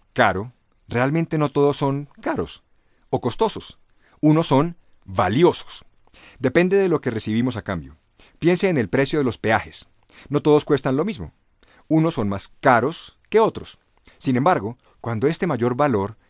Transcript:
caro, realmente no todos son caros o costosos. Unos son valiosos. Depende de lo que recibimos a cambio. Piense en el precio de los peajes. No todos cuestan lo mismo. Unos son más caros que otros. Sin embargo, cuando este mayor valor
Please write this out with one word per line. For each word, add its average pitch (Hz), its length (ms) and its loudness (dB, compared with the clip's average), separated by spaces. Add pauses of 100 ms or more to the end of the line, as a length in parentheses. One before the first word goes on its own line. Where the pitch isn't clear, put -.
(140)
caro, 107 380 0 (360)
realmente 151 480 -2
no 147 140 0
todos 143 260 2
son 139 320 -4 (140)
caros 269 400 -6 (480)
o 127 100 -2
costosos. - 580 -4 (420)
Unos 156 260 4
son 147 300 0 (280)
valiosos. 101 800 0 (540)
Depende 175 380 2
de 190 120 2
lo 156 120 0
que 135 100 -6
recibimos 110 460 -2
a 101 60 -8
cambio. 73 340 -8 (420)
Piense 180 300 2
en 170 100 0
el 107 100 0
precio 139 300 0
de 143 60 0
los 117 140 -2
peajes. 104 500 -2 (400)
No 139 120 -2
todos 151 240 4
cuestan 135 320 0
lo 151 80 0
mismo. 143 280 -8 (540)
Unos 160 280 2
son 107 140 -2
más 98 320 -8
caros 127 580 0 (100)
que 214 120 2
otros. - 380 -2 (400)
Sin 127 180 0
embargo, 120 420 0 (220)
cuando 117 260 -2
este 165 200 -2
mayor 123 300 -2
valor 113 400 0 (140)